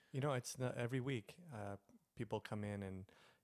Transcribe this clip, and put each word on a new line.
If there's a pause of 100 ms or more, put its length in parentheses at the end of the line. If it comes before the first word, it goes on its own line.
(140)
You
know,
it's
not,
every
week, (180)
uh, (400)
people
come
in
and, (400)